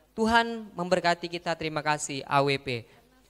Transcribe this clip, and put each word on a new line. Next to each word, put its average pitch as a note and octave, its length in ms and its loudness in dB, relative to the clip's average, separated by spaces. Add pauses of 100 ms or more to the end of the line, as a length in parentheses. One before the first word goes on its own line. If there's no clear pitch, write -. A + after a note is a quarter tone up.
(160)
Tuhan A3+ 560 2
memberkati F3 560 0
kita. E3+ 240 -4
Terima D#3 320 -4
kasih, D3+ 400 -2
A C#3 160 2
W C#3 160 2
P. C3 240 -6 (480)